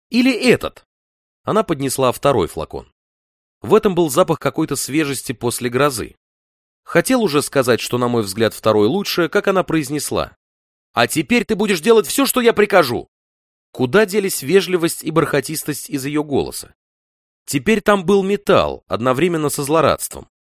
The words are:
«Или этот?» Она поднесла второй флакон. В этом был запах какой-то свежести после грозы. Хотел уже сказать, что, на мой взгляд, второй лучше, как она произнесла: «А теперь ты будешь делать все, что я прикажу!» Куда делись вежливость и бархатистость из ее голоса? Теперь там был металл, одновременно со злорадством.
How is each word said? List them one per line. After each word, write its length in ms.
«Или 180
этот?» 540
Она 200
поднесла 480
второй 360
флакон. 460
В 120
этом 220
был 160
запах 260
какой-то 380
свежести 560
после 400
грозы. 440
Хотел 400
уже 180
сказать, 380
что, 180
на 100
мой 140
взгляд, 320
второй 340
лучше, 400
как 200
она 160
произнесла: 720
«А 140
теперь 380
ты 100
будешь 260
делать 240
все, 220
что 140
я 120
прикажу!» 540
Куда 340
делись 380
вежливость 600
и 60
бархатистость 800
из 160
ее 180
голоса? 520
Теперь 360
там 240
был 160
металл, 640
одновременно 640
со 140
злорадством. 640